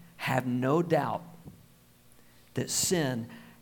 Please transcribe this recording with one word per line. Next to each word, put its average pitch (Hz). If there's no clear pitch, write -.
have 131
no 127
doubt 143
that 127
sin 127